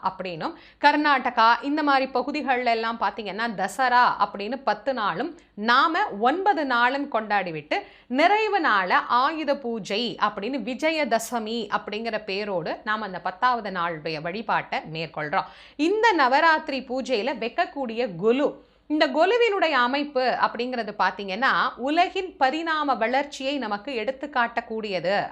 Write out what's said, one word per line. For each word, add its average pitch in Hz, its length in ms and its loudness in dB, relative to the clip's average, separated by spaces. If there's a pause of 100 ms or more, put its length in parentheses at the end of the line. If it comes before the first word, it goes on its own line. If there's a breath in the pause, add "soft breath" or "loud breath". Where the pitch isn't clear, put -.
அப்படின்னும், 190 500 -6 (280 loud breath)
கர்நாடகா 262 800 4
இந்த 294 220 -2
மாதிரி 269 280 2
பகுதிகள்ல 247 640 0
எல்லாம் 226 260 -4
பாத்தீங்கன்னா 208 580 -4
தசரா 240 460 2 (160)
அப்படின்னு 208 440 -2
பத்து 214 300 -2
நாளும் 220 460 -4 (140 loud breath)
நாம 294 560 2
ஒன்பது 311 560 2
நாளும் 262 460 2
கொண்டாடிவிட்டு, 202 680 -2 (260 loud breath)
நிறைவு 392 520 4
நாள 214 360 2
ஆயுத 285 640 2
பூஜை 226 640 -4
அப்படின்னு 208 380 -2
விஜயதசமி 233 1200 -2
அப்படிங்கிற 214 480 -6
பேரோடு 196 580 -4
நாம 214 220 -4
அந்த 180 160 -8
பத்தாவது 226 480 0
நாளுடைய 165 520 -4
வழிபாட்டை 185 580 -2 (140)
மேற்கொள்றோம். 160 500 -4 (320 loud breath)
இந்த 427 360 4
நவராத்திரி 311 680 4
பூஜையில 247 580 -2
வைக்கக்கூடிய 240 800 -4
கொலு, 233 500 0 (220 soft breath)
இந்த 311 200 2
கொலுவினுடைய 381 640 2
அமைப்பு 262 720 0
அப்படிங்கிறது 226 480 -2 (100)
பாத்தீங்கன்னா 202 540 0 (220)
உலகின் 349 640 0
பரிணாம 302 560 0
வளர்ச்சியை 269 640 -2
நமக்கு 214 380 -6
எடுத்து 262 380 -6
காட்டக்கூடியது 214 1000 -2